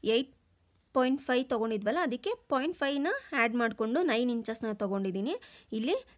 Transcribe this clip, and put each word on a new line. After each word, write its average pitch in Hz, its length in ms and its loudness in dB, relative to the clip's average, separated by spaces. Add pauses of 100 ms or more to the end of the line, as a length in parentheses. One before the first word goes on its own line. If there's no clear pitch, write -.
ಏಟ್ 240 320 2 (580)
ಪಾಯಿಂಟ್ 262 280 2
ಫೈವ್ 262 280 0
ತೊಗೊಂಡಿದ್ವಲ್ಲ, 220 520 0
ಅದಕ್ಕೆ 262 280 -2 (200)
ಪಾಯಿಂಟ್ 294 280 0
ಫೈವ್ನ 285 300 0 (260)
ಆ್ಯಡ್ 233 220 2
ಮಾಡಿಕೊಂಡು 233 460 0
ನೈನ್ 247 300 2
ಇಂಚಸ್ನ 226 420 -4
ತೊಗೊಂಡಿದ್ದೀನಿ. 196 600 -2 (360)
ಇಲ್ಲಿ 269 340 -2 (120)